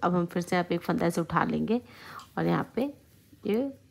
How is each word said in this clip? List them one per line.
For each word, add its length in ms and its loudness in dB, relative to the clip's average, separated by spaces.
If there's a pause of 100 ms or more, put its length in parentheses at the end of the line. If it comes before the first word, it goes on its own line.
अब 120 2
हम 100 4
फिर 160 -2
से 140 -2
यहाँ 140 2
पे 60 2
एक 60 -2
फंदा 240 0
ऐसे 160 0
उठा 240 2
लेंगे 360 0 (560)
और 80 2
यहाँ 300 0
पे 160 -2 (540)
ये 160 2 (300)